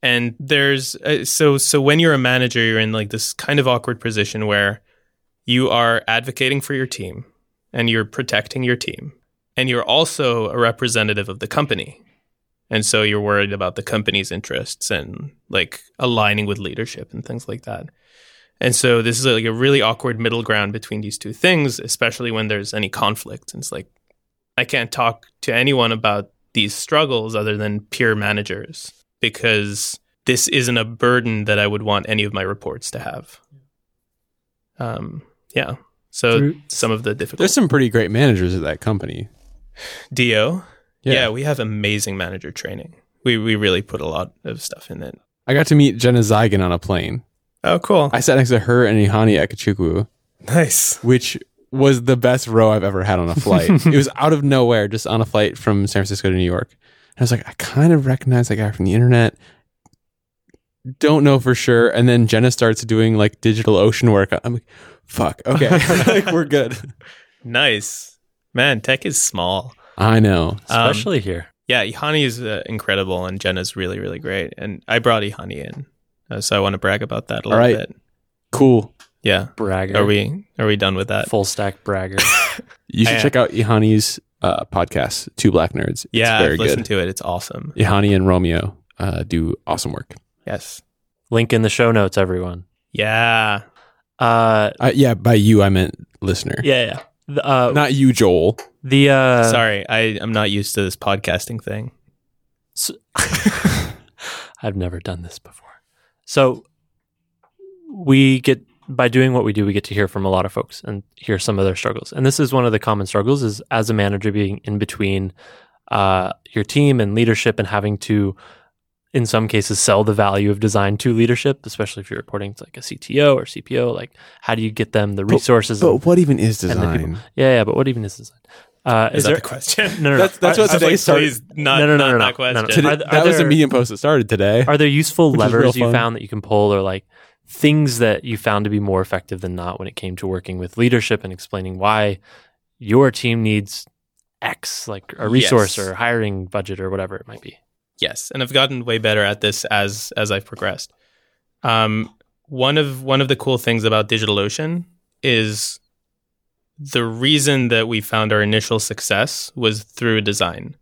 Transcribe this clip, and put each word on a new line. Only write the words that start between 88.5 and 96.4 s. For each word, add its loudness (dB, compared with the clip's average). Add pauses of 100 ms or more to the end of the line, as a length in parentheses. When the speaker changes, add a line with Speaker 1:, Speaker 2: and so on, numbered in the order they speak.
Speaker 3:
uh, -4
do -2 (100)
awesome -4
work. -14 (320)
Speaker 1:
Yes. -12 (500)
Speaker 2:
Link 2
in 4
the 2
show 2
notes, 2
everyone. -2 (280)
Speaker 1:
Yeah. 0 (560)
Speaker 2:
Uh, 2
Speaker 3:
Uh, 2
yeah, 4
by 2
you, 6
I 4
meant 2 (260)
listener. -4